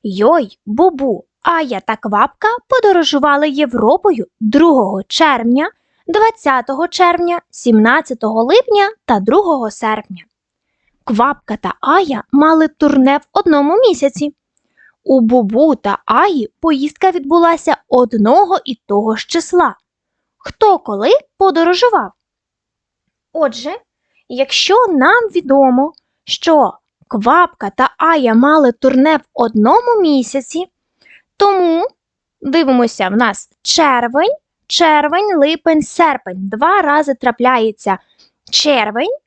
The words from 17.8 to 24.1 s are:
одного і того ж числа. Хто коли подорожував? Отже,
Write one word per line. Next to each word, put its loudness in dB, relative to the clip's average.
одного 2
і -8
того -2
ж -12
числа. -2
Хто 0
коли -4
подорожував? 0
Отже, -6